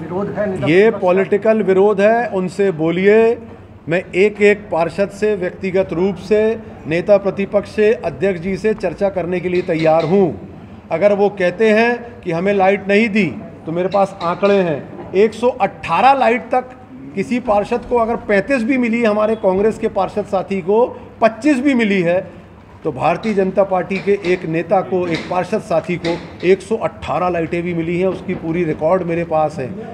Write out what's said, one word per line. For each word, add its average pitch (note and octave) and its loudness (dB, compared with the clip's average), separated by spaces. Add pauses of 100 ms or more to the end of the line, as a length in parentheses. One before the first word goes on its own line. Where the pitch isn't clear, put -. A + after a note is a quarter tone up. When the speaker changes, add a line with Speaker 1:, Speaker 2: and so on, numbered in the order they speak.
Speaker 1:
विरोध F3 -6
है, G#3 -4
नेता F#3 -4
Speaker 2:
ये E3 4
Speaker 1:
प्रतिपक्ष A3 4
का। G#3 -8
Speaker 2:
पॉलिटिकल G3+ 2
विरोध F#3+ 2
है, A3+ 2
उनसे F#3+ -2
बोलिए। G3+ 4 (500)
मैं F3 0 (140)
एक G3+ 2
एक G#3 4
पार्षद E3+ -2
से, G#3+ -2
व्यक्तिगत F#3 -2
रूप F#3 0
से, G#3+ 0 (440)
नेता F3 4
प्रतिपक्ष G3 -2
से, G#3+ 4
अध्यक्ष E3+ -2
जी F#3+ -4
से G#3+ 0
चर्चा F#3+ -2
करने F3+ -2
के F3+ -4
लिए F3+ 0
तैयार D#3+ 2
हूँ। F3+ 2 (400)
अगर F3+ 4
वो G3+ 4
कहते F#3+ 2
हैं A#3 0
कि F3 -6
हमें F#3+ 0
लाइट G3 2
नहीं G#3+ 4
दी, G3 2 (400)
तो E3 -6
मेरे F3+ -2
पास G3 0
आंकड़े F#3+ 2
हैं। E3 -2
एक A3 4
सौ A#3+ 0
अठारह G3 2
लाइट A#3+ 2
तक B3+ -2 (500)
किसी A#3 -2
पार्षद G#3 0 (100)
को B3 2
अगर A3+ 0
पैंतीस A3 0
भी B3+ 0
मिली A#3 0
हमारे G#3+ 2
कांग्रेस G3+ 0
के A3 -2
पार्षद G3 -2
साथी F#3+ -4
को, G#3+ 0 (200)
पच्चीस A#3 2
भी C#4 2
मिली G3+ 2
है, F3+ 0 (540)
तो D3+ -2
भारतीय E3 0
जनता F#3+ 2
पार्टी F#3+ -2
के G3 0
एक F3+ 0
नेता E3+ 0
को, F3+ -2
एक E3 -2 (120)
पार्षद F3+ -2
साथी F3 -2
को E3 -2 (260)
एक F#3+ 2
सौ A3 -4
अठारह F3+ -4
लाइटें E3+ -2
भी F3 -4
मिली E3+ -2
हैं। F#3+ 2
उसकी F3+ -4
पूरी E3 -2
रिकॉर्ड D#3+ 0
मेरे E3+ -2
पास D#3 0
है। B2+ -6 (240)